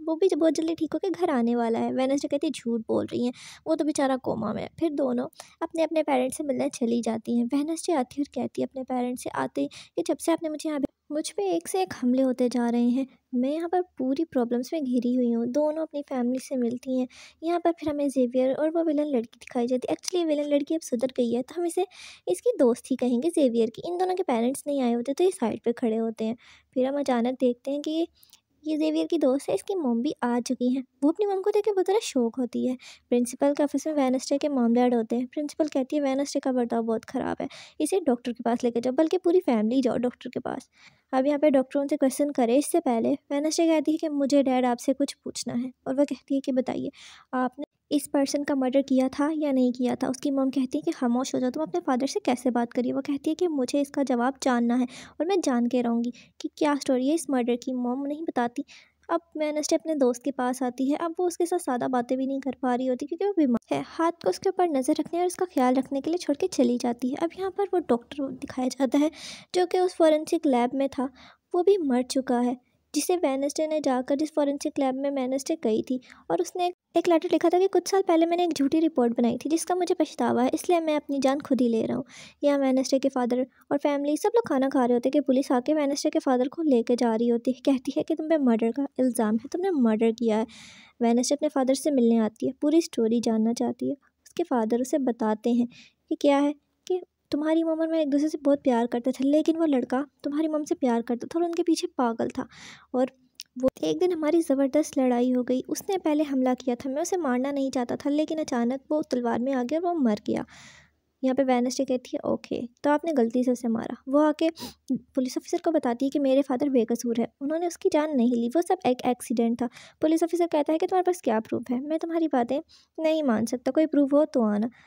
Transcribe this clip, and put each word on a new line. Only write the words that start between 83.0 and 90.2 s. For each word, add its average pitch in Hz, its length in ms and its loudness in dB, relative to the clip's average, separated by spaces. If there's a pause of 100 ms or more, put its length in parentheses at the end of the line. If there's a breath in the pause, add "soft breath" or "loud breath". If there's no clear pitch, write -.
फादर 247 380 -2 (260 soft breath)
और 285 60 2
फैमिली 285 380 0
सब 403 200 0
लोग 453 120 2
खाना 269 200 2
खा 269 160 2
रहे 240 100 2
होते 240 140 2
हैं 269 40 -2
कि 294 100 4
पुलिस 269 300 2
आके 254 220 2
वेडनेसडे 294 360 0
के 320 100 0
फादर 254 280 2
को - 160 -8
लेके 247 320 2
जा 233 180 2
रही 233 140 2
होती 233 240 2
है, - 140 -8
कहती 269 300 2
है 302 60 0
कि 330 120 -2
"तुम 311 140 -4
पे 320 120 4
मर्डर 233 320 2
का 277 140 -2 (140)
इल्ज़ाम 233 360 2
है, 233 160 -6
तुमने 370 180 -2 (100)
मर्डर 226 340 4
किया 220 240 0